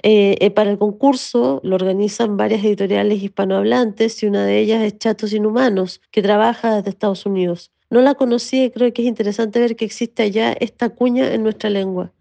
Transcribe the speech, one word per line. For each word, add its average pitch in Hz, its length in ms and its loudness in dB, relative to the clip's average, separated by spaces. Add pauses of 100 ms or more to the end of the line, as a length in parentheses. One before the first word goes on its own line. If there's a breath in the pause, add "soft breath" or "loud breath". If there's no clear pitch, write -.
Eh, 202 380 4
eh, 190 100 4
para 208 180 2
el 202 80 0
concurso 240 840 0
lo 185 120 -2
organizan 196 640 -2
varias 214 260 0
editoriales 202 600 0
hispanohablantes 202 960 -2
y 214 60 0
una 202 180 0
de 202 140 2
ellas 220 240 0
es 208 160 -4
Chatos 214 340 -4
Inhumanos, 214 680 0 (100)
que 214 100 0
trabaja 214 540 2
desde 202 160 -2
Estados 196 340 -4
Unidos. 185 460 -2 (180)
No 233 120 4
la 277 120 4
conocía 254 520 0
y 240 40 0
creo 240 240 0
que 240 80 -4
es 240 60 0
interesante 214 520 -2
ver 233 160 0
que 226 100 -6
existe 226 360 -6
allá 220 300 0
esta - 380 -4
cuña 247 440 0
en 226 80 -2
nuestra 214 300 -2
lengua. 185 500 -4